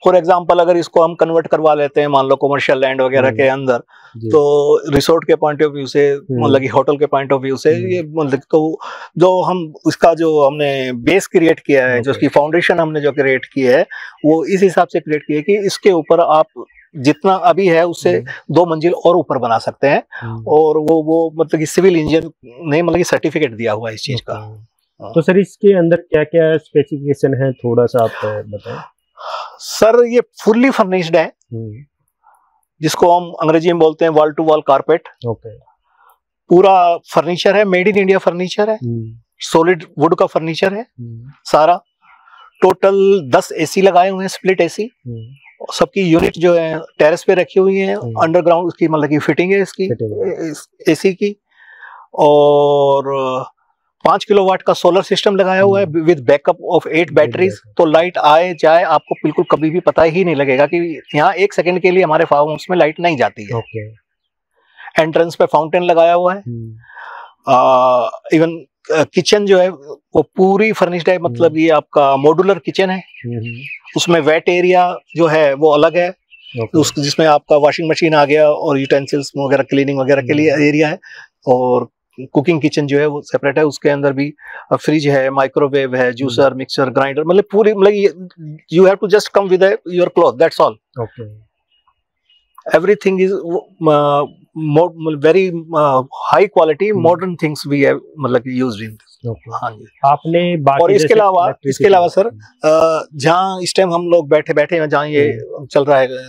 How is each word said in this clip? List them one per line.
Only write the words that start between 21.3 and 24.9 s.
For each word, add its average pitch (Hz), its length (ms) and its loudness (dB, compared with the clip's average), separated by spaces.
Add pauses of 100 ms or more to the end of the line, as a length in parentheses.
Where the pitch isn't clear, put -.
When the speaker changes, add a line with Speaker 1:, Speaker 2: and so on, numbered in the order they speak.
Speaker 1:
मतलब 160 240 -2
कि 156 60 -2
सिविल 180 320 2
इंजीनियर 156 340 -2 (140)
ने, 147 380 -4
मतलब 165 140 0
कि, 175 60 0
सर्टिफिकेट 147 480 -2
दिया 110 220 -4
हुआ 113 160 -8
है 110 60 -12
इस 110 60 -16
चीज 123 200 -8
का। 117 120 -12
Speaker 2:
ओके। 110 380 -16 (320)